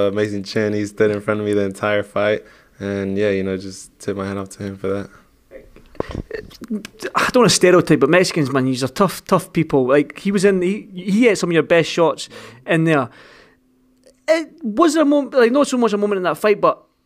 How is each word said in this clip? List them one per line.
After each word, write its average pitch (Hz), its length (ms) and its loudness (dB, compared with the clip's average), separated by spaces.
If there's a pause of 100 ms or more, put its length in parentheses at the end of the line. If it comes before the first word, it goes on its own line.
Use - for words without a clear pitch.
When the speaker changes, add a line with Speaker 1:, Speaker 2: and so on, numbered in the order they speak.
Speaker 1:
amazing 101 360 -2
chin. 104 300 -2
He 107 120 -4
stood 107 240 0
in 104 100 -4
front 107 200 -4
of 104 80 -6
me 104 60 0
the 101 100 0
entire 104 400 -2
fight, 104 400 -2 (360)
and 98 380 -4
yeah, 104 140 0
you 98 100 -2
know, 95 160 -4
just 95 400 -16
tip 101 180 -8
my 98 120 -6
hat 98 100 -6
off 98 120 -10
to - 140 -14
him 98 140 -10
for 95 100 -8
that. 98 220 -6 (2000)
Speaker 2:
I - 160 -2
don't 247 100 4
wanna 202 80 6
stereotype, 175 520 4
but 139 80 4
Mexicans, 165 420 0
man, 131 140 0
these 131 180 -4
are 131 40 0
tough, - 380 -2
tough - 260 -2
people. 151 360 0
Like, 147 320 2
he 196 120 -4
was 196 140 2
in, 196 160 2
he, 190 320 -4
he 196 340 2
hit 196 120 2
some 175 100 -2
of 170 40 0
your 156 100 4
best 165 260 2
shots - 400 0 (380)
in 160 160 2
there. 147 260 2 (1160)
It, 320 360 0
was 277 300 2
there 320 80 2
a 294 40 2
moment, 285 280 2
like, 240 180 4
not 277 140 4
so 254 120 -2
much 233 160 2
a 202 40 0
moment 208 200 0
in 180 60 -4
that 156 140 -2
fight, 202 240 0
but - 240 -2 (200)